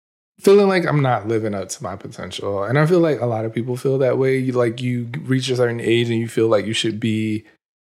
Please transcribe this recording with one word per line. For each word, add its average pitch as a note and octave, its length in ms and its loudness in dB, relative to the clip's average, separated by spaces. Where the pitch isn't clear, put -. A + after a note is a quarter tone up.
feeling G3 280 6
like F#3 180 2
I'm C#3+ 160 2
not A2+ 260 0
living A2 260 -2
up F#2 160 -6
to - 120 -12
my F2+ 140 -8
potential. G2 680 -6
And A#2+ 140 2
I D3+ 80 4
feel F3 140 4
like D#3+ 200 2
a A#2+ 60 -2
lot A2 180 -2
of A2+ 100 -6
people B2 220 -4
feel C3+ 220 0
that B2 200 2
way. C3+ 200 2
You, C3 140 -2
like, A#2+ 280 0
you B2 280 -4
reach C3 280 0
a B2 60 -2
certain A#2 240 0
age A#2 300 0
and A2+ 80 0
you A2+ 100 -4
feel A2+ 200 2
like G#2 180 2
you A2 80 -4
should A2 260 -2
be A2 440 -2